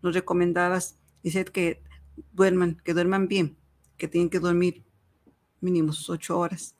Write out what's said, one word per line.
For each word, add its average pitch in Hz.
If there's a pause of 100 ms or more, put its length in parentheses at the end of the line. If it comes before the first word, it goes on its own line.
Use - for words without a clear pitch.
nos 175
recomendabas, 175 (280)
Lizeth, 180
que 175 (520)
duerman, 180
que 175
duerman 185
bien, 175 (420)
que 165
tienen 170
que 180
dormir 175 (760)
mínimo 170
sus -
ocho 170
horas. 170